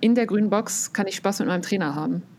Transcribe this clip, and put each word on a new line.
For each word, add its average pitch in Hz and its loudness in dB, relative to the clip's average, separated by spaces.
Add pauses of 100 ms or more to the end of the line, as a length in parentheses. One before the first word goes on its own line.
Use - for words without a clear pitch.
in 226 4
der 233 4
grünen 208 2
Box - -2
kann 196 0
ich 190 -6
Spaß 202 -2
mit 196 -2
meinem 180 0
Trainer 175 -2
haben. 165 -4 (160)